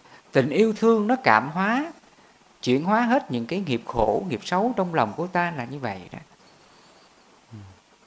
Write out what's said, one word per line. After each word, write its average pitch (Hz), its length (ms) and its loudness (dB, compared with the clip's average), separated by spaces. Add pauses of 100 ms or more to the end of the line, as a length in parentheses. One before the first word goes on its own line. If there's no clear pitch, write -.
(320)
tình 143 180 4
yêu 208 240 2
thương 220 340 2
nó 240 160 2
cảm 117 280 4
hóa, 226 420 -2 (680)
chuyển 131 220 0
hóa 208 180 2
hết 247 300 0
những 120 140 -4
cái 170 140 -4
nghiệp 135 260 -4
khổ, 110 420 0
nghiệp 127 160 -6
xấu 208 320 0
trong 185 180 -2
lòng 120 240 2
của 170 100 -4
ta 175 240 -2
là 139 140 -8
như 135 140 -12
vậy 95 320 -8
đó. - 80 -12 (1900)